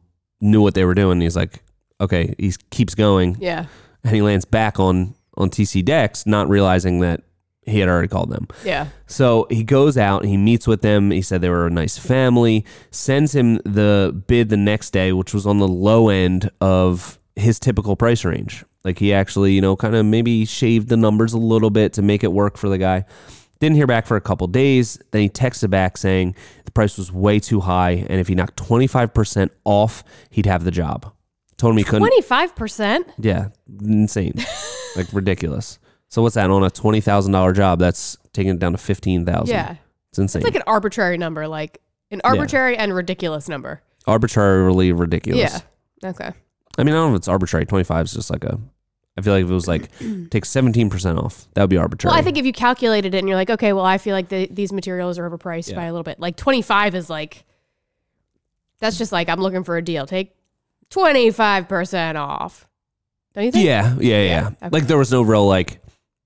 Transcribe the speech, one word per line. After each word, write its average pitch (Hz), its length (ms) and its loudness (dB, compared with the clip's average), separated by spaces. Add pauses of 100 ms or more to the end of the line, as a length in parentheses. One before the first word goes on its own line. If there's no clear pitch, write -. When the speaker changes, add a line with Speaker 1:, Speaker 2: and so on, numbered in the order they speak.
(420)
Speaker 1:
knew 107 200 4
what 101 140 4
they 92 100 2
were 90 80 2
doing. 90 280 2
He's 82 140 0
like, - 280 -6 (360)
"Okay," 92 380 -2
he 92 160 -2 (160)
keeps - 260 -2
going. 98 440 2
Speaker 2:
Yeah. 170 260 -4 (380)
Speaker 1:
And 110 120 0
he 104 60 2
lands 101 240 2
back 110 340 0
on, 92 360 0 (200)
on 92 140 0
T 104 160 0
C 92 160 -2
Dex, 131 440 0
not 104 240 2
realizing 92 500 2
that 87 220 0 (440)
he 107 140 0
had 92 100 2
already 87 180 0
called 92 220 -4
them. - 180 -8 (160)
Speaker 2:
Yeah. 151 240 -4 (200)
Speaker 1:
So 117 420 2
he 113 140 -2
goes 135 340 4
out, 98 260 2
he 101 140 0
meets 110 300 2
with 110 140 0
them. 104 300 2
He 90 100 0
said 92 200 -2
they 90 80 0
were 87 180 0
a 85 40 0
nice 85 260 -2
family, 120 640 2 (280)
sends 143 440 0
him 117 300 2
the 101 640 2
bid 120 220 4
the 110 80 2
next 104 340 0
day, 92 200 0
which 92 220 -2
was 101 120 -2
on 101 120 2
the 98 100 2
low 104 420 4
end 92 400 2 (120)
of 92 580 0 (160)
his 110 240 0
typical 104 380 -2
price 117 260 0
range. - 400 -6 (220)
Like, 92 140 -4
he 101 140 2
actually, 98 400 2
you 95 80 4
know, 95 140 2
kinda 110 280 0
maybe 113 420 2
shaved 113 420 0
the 120 80 2
numbers 113 380 2
a 117 40 -2
little 113 340 2
bit 107 220 2
to 107 80 -4
make 101 220 2
it 92 80 0
work 101 260 0
for 104 120 -4
the 95 80 0
guy. 92 260 0 (560)
Didn't 156 160 2
hear 147 120 4
back 113 180 2
for 113 100 -2
a 98 60 0
couple 92 260 -2
days. 127 500 2 (140)
Then 107 120 2
he 101 60 2
texted 123 420 -4
back 95 260 0
saying 92 380 0 (280)
the - 80 -20
price 107 260 0
was 90 140 -6
way 104 280 2
too 104 220 -2
high, 90 460 0
and 92 140 -2
if 85 80 -4
he 92 60 0
knocked 90 200 -4
twenty-five 123 580 0
percent 101 380 0 (140)
off, 107 380 0 (260)
he'd 101 160 -2
have 90 180 0
the 90 80 -2
job. 85 400 -6 (460)
Told 117 140 2
him 110 80 4
he 98 40 2
couldn't. 107 240 2
Speaker 2:
Twenty-five 349 480 2
percent? 220 520 -4 (120)
Speaker 1:
Yeah, 101 300 -2 (340)
insane. 107 560 0
Speaker 2:
<laughs> 247 60 -6 (500)
Speaker 1:
Like, 92 180 -6
ridiculous. 95 640 -4 (320)
So 117 140 0
what's 117 120 2
that? 98 140 2
On 98 140 4
a 90 80 2
twenty 107 300 0
thousand 101 320 2
dollar 92 200 4
job, 92 240 2
that's - 400 -2 (160)
taking 95 200 0
it 85 60 -4
down 87 120 -2
to 87 80 -4
fifteen 92 480 -2
thousand. 87 260 -2
Speaker 2:
Yeah. 170 220 -6 (340)
Speaker 1:
It's - 80 -12
insane. 190 220 -2
Speaker 2:
It's, - 60 -2
like, - 100 0
an - 100 -2
arbitrary 202 540 -2
number, 160 280 -8
like, 156 320 -10 (300)
an 202 140 -12
Speaker 1:
Yeah. - 80 4
Speaker 2:
arbitrary 262 460 0
and 202 180 -2
ridiculous 175 520 -6
number. 139 360 -12 (240)
Speaker 1:
Arbitrarily 95 880 4
ridiculous. 87 680 -2 (400)
Speaker 2:
Yeah. 190 80 -10
Okay. - 220 -12 (480)
Speaker 1:
I 120 40 2
mean, 151 120 2
I - 20 2
don't 165 140 2
know 104 40 2
if 87 40 0
it's - 80 -10
arbitrary. 90 400 -2
Twenty-five 82 380 -2
is - 80 -10
just, - 180 -8
like, - 120 -8
a, - 140 -6 (600)
I 98 40 -8
feel 101 120 2
like 95 100 2
if 90 80 -2
it - 20 0
was, 87 140 -2
like, 78 240 -4 (180)
Speaker 2:
<clears throat> 90 220 -10
Speaker 1:
take 101 140 -2
seventeen 117 440 0
percent 90 300 -2
off, - 340 -10
that - 80 0
would 95 80 2
be 92 80 4
arbitrary. 320 360 0
Speaker 2:
Well, 330 60 4
I - 40 2
think 302 160 -2
if 254 80 -4
you 254 60 -4
calculate 226 520 0
it 185 80 -6
and 190 140 -2
you're 190 100 0
like, 190 140 -2
"Okay, 214 220 0
well, 190 120 0
I 190 140 2
feel 196 160 -4
like 185 140 -4
the, 190 200 -4
these 190 240 -6
materials 180 460 -6
are 175 100 -8
overpriced 170 400 -10
Speaker 1:
Yeah. - 60 -10
Speaker 2:
by 170 80 -8
a 165 80 -8
little 170 120 -8
bit." 160 160 -12
Like, 170 180 -8
twenty-five 208 580 0
is, 170 120 -8
like, 156 380 -12 (1300)
that's 220 180 -4
just 202 140 -6
like, 170 180 -2
"I'm 190 120 -2
looking 185 220 -4
for 170 140 -6
a 170 60 -6
deal. 160 240 -6
Take 190 260 -6 (560)
twenty-five 226 800 2
percent 175 480 -4
off." 147 460 -10 (680)
Don't 202 120 -6
you 240 60 0
think? 220 160 4
Speaker 1:
Yeah, 120 320 2
yeah, - 0 -
yeah. 107 240 4
Speaker 2:
Yeah, 87 240 0
okay. 87 240 -10
Speaker 1:
Like, 151 160 0
there 151 100 2
was 123 140 2
no 127 100 4
real, 107 240 4
like, 95 340 2 (460)